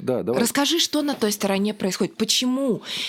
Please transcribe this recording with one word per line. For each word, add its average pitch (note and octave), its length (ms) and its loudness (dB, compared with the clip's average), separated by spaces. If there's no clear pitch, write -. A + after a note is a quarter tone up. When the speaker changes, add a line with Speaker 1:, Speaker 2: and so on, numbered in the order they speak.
Speaker 1:
да, A#2 240 0
давай. B2 180 0
Speaker 2:
Расскажи, C#4+ 380 2
что D4+ 220 2
на C#4+ 120 -2
той G#3 200 0
стороне G3+ 400 0
происходит. F#3+ 420 -2
Почему B3+ 680 0